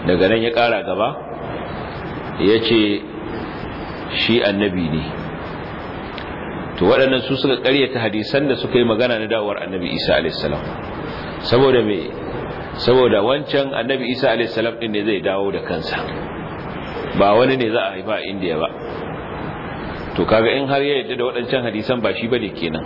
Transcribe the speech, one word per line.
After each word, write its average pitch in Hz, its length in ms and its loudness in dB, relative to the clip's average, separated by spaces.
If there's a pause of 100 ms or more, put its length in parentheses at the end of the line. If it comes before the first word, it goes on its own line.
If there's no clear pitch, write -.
Daga 90 240 4
nan 113 160 4
ya 117 80 2
ƙara 113 320 2
gaba 101 240 0 (1400)
ya 110 160 6
ce 107 400 4 (1200)
shi 113 240 4
annabi 98 480 2
ne. 78 100 -2 (1700)
To, 87 80 2
waɗannan 131 400 6
su 135 160 0
suka 135 240 2
ƙaryata 131 340 4
hadisan 113 500 0
da 123 120 2
suka 127 180 0
yi 123 60 6
magana 117 340 2
na 107 80 -2
dawowar 104 380 -2
Annabi 90 320 -4
Isa 76 240 2
alaihi 80 160 -2
salam. 73 240 -2 (880)
Saboda 127 380 6
me? 92 240 0 (720)
Saboda 117 400 6
wancan 139 500 2
Annabi 123 380 -2
Isa 127 240 2
alaihi 117 160 0
salam 113 260 0
ɗin 113 140 -4
ne 104 140 0
zai 104 180 2
dawo 98 300 0
da 85 100 -2
kansa. - 340 -4 (1200)
Ba 98 220 6
wani 131 180 6
ne 117 140 0
za 113 100 2
a 98 140 0
haifa 95 240 -4
a 78 80 -4
Indiya 90 320 -2
ba. 80 100 0 (1500)
To, 87 100 2
kaga 113 320 4
in 139 100 0
har 139 140 2
ya 143 180 2
yarda 127 160 -6
da 120 80 0
waɗancan 123 400 -2
hadisan 113 380 -2
ba 98 120 2
shi 113 120 -4
bane 110 320 0
kenan. 80 280 -4